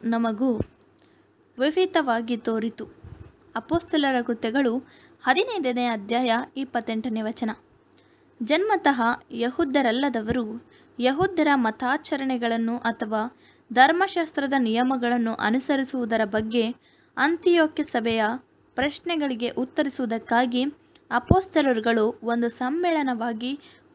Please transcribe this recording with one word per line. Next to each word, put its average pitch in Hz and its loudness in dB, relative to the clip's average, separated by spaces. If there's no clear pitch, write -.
ನಮಗೂ 233 0
ವಿಪರೀತವಾಗಿ 277 2
ತೋರಿತು. 226 -4
ಅಪೊಸ್ತಲರ 285 0
ಕೃತ್ಯಗಳು 233 0
ಹದಿನೈದನೇ 262 0
ಅಧ್ಯಾಯ 226 -2
ಇಪ್ಪತ್ತೆಂಟನೇ 226 -4
ವಚನ. 220 -4
ಜನ್ಮತಃ 311 2
ಯಹೂದ್ಯರಲ್ಲದವರು 247 0
ಯಹೂದ್ಯರ 302 2
ಮತಾಚರಣೆಗಳನ್ನು 240 -2
ಅಥವಾ 220 -4
ಧರ್ಮಶಾಸ್ತ್ರದ 311 2
ನಿಯಮಗಳನ್ನು 240 0
ಅನುಸರಿಸುವುದರ 247 0
ಬಗ್ಗೆ 220 0
ಅಂತಿಯೋಕ್ಯ 320 2
ಸಭೆಯ 226 0
ಪ್ರಶ್ನೆಗಳಿಗೆ 277 -2
ಉತ್ತರಿಸುವುದಕ್ಕಾಗಿ 247 0
ಅಪೊಸ್ತಲರುಗಳು 240 2
ಒಂದು 233 0
ಸಮ್ಮೇಳನವಾಗಿ 254 -2